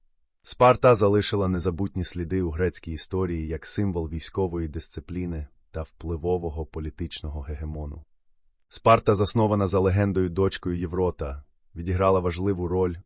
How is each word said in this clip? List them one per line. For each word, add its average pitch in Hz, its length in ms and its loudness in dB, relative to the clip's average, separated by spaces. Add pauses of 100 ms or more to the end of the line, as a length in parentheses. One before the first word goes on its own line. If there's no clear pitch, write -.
(440)
Спарта 123 520 6
залишила 101 520 4
незабутні 92 560 -2
сліди 87 380 -2
у 87 80 0
грецькій 85 420 -2
історії 85 560 -4
як 80 180 -8
символ 87 440 -2
військової 85 580 -4
дисципліни 82 800 -8 (240)
та 82 100 -6
впливового 82 840 -4
політичного 78 760 -8
гегемону. 76 640 -8 (680)
Спарта, 113 460 4
заснована 101 520 2
за 95 120 2
легендою 95 500 2
дочкою 90 500 -2
Єврота, 85 640 -4 (320)
відіграла 92 440 2
важливу 90 480 -2
роль 90 280 0 (100)